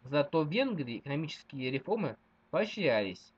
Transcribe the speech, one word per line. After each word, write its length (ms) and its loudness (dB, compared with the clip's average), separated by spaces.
Зато 400 2
в 100 -2
Венгрии 460 0
экономические 720 -6
реформы 480 -2
поощрялись 880 2